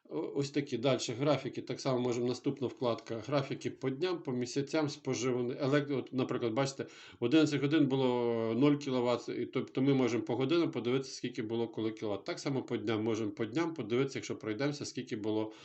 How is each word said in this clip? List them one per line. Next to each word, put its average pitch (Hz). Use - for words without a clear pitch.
О-, 160
ось 139
такі. 143
Дальше 123
графіки. 127
Так 123
само 127
можемо, 123
наступна 123
вкладка. 113
Графіки 135
по -
дням, 165
по 135
місяцям 139
споживаний 127
електро-, 143
от, -
наприклад, 123
бачите, 120
в 123
одинадцять 143
годин 143
було 131
нуль 143
кіловат, 123
і 120
тобто 131
ми 139
можемо 120
по 120
годинам 143
подивитися, 127
скільки 120
було 113
коли 113
кіловат. 107
Так 175
само 135
по 123
дням. 110
Можемо 110
по 113
дням 160
подивитися, 123
якщо -
пройдемося, 120
скільки 123
було 110